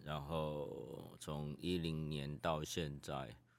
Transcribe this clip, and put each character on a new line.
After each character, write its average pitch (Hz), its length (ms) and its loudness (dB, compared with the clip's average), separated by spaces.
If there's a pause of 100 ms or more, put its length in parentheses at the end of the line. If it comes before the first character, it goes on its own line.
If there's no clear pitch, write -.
然 73 160 0
后 73 1000 -2
从 73 400 0
一 87 180 4
零 78 300 2
年 73 300 0
到 78 260 4
现 73 360 0
在， 67 280 -2 (300)